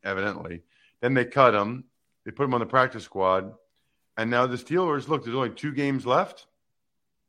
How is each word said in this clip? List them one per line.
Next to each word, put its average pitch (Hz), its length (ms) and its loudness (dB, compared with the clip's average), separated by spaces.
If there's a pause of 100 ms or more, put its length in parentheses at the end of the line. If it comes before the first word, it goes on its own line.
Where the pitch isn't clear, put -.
evidently. 95 580 -6 (400)
Then 127 140 0
they 123 100 4
cut 123 300 6
him. 110 300 -2 (380)
They 107 60 -14
put 123 140 -4
him 131 100 -2
on 120 60 2
the 113 80 -4
practice 127 360 2
squad. 95 520 0 (600)
And 113 140 -2
now 123 160 4
the 123 120 -4
Steelers, 147 520 -2
look, 139 160 -2
there's 120 100 -6
only 131 140 -2
two 147 240 -8
games 135 320 -2
left. 143 400 0 (840)